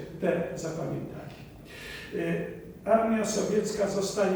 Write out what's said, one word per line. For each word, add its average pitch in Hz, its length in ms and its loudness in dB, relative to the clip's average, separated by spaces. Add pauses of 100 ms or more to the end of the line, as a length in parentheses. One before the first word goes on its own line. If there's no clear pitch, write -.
(220)
te 170 220 2 (120)
zapamiętali. 156 800 -6 (840)
E, 170 440 -2 (320)
armia 226 340 6
sowiecka 196 600 2
zostaje 196 480 2